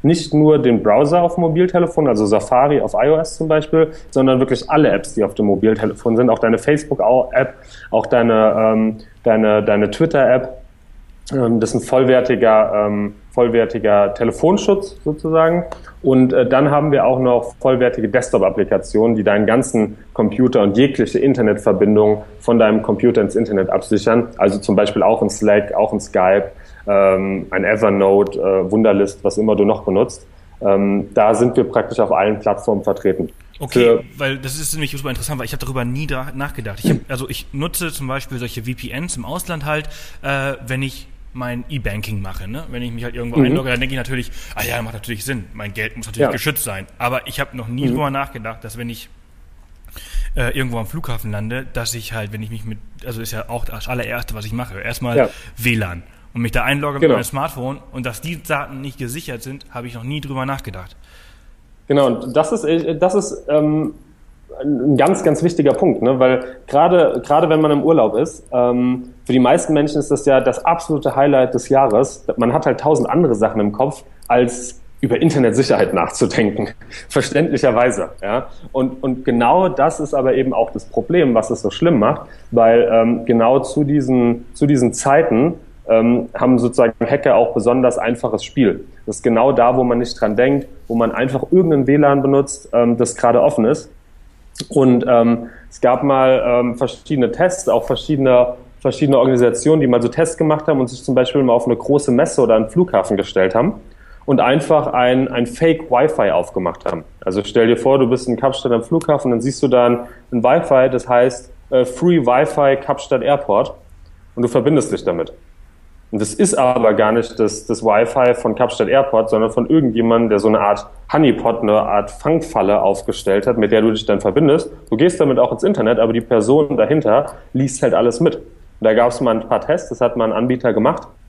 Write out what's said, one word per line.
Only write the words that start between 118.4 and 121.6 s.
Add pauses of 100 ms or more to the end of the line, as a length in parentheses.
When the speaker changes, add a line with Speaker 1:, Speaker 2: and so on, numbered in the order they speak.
Speaker 1:
Kapstadt
Airport,
sondern
von
irgendjemandem,
der
so
eine
Art (240)
Honeypot,